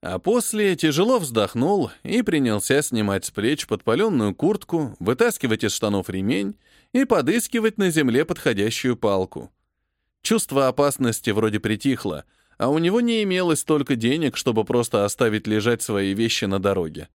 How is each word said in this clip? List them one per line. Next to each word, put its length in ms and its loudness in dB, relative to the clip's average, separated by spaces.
А 160 -6
после 560 0
тяжело 460 2
вздохнул 720 0
и 200 0
принялся 600 2
снимать 420 0
с 60 -8
плеч 380 -2
подпалённую 680 0
куртку, 640 -2
вытаскивать 640 0
из 100 0
штанов 380 -2
ремень 480 -4
и 120 2
подыскивать 720 0
на 120 2
земле 340 2
подходящую 720 -2
палку. 560 -2
Чувство 460 2
опасности 600 0
вроде 300 0
притихло, 640 -4
а 100 0
у 100 2
него 220 2
не 220 0
имелось 380 0
столько 360 0
денег, 400 0
чтобы 280 0
просто 400 0
оставить 420 -2
лежать 360 0
свои 320 0
вещи 320 -2
на 120 0
дороге. 560 -2